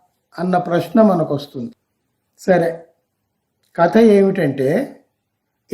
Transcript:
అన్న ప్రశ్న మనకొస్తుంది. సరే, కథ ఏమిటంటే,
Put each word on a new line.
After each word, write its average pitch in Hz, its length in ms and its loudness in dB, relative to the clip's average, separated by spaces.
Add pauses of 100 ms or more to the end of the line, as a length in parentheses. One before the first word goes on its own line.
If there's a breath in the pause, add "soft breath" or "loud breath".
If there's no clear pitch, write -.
(400)
అన్న 185 180 -2
ప్రశ్న 175 440 -2
మనకొస్తుంది. 151 680 -2 (680)
సరే, 170 440 -2 (920)
కథ 175 220 2
ఏమిటంటే, 190 1000 0 (720)